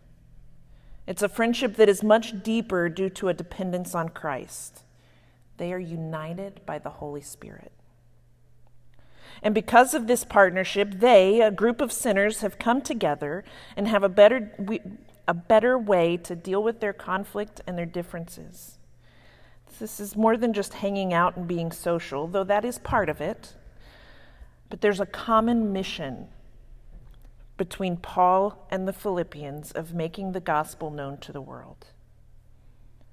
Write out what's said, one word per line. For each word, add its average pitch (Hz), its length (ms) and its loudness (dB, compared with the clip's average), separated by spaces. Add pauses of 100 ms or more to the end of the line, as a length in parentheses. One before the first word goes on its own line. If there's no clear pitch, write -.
(1080)
It's 185 160 -6
a 208 60 4
friendship 233 480 0
that 214 120 8
is 196 140 4
much 214 400 2
deeper 220 460 0
due 190 220 -2
to 190 180 -4
a 175 60 2
dependence 180 600 -8
on 165 140 -4
Christ. - 760 -10 (760)
They 175 160 -6
are 180 60 -6
united 165 880 -10
by 151 140 -8
the 147 100 -12
Holy 147 320 -12
Spirit. - 480 -20 (1700)
And 214 140 0
because 240 400 6
of 226 140 -2
this 240 160 2
partnership, 196 720 2
they, 208 440 8
a 214 120 6
group 233 280 0
of - 120 -2
sinners, 208 480 0
have 208 180 -6
come 240 240 2
together 165 640 -4 (320)
and 202 100 -2
have 214 160 2
a 196 60 4
better, 208 500 6
we, 196 220 -6 (480)
a 175 60 2
better 220 440 4
way 180 380 4
to 175 180 -10
deal 190 260 -2
with 226 200 -2
their 202 120 -2
conflict 202 720 -8
and 180 140 -8
their 170 80 -4
differences. 170 920 -12 (1000)
This 214 220 -12
is 202 160 -12
more 220 200 4
than 226 160 0
just 202 220 -4
hanging 196 400 -2
out 175 220 2
and 175 100 -8
being 170 240 -4
social, 165 560 -4
though 190 180 -2
that 202 200 0
is 247 160 -8
part 208 280 0
of 147 120 -6
it. - 340 -10 (1160)
But 180 100 -12
there's 202 180 2
a 202 80 -4
common 226 680 0
mission 170 560 -8 (1300)
between 180 380 -4
Paul 185 760 2
and 190 180 -2
the 196 40 -2
Philippians 165 800 -6
of 165 240 -8
making 170 380 -6
the 190 80 -6
gospel 156 500 -4
known 143 280 -10
to - 140 -16
the 143 80 -10
world. 127 460 -18 (1300)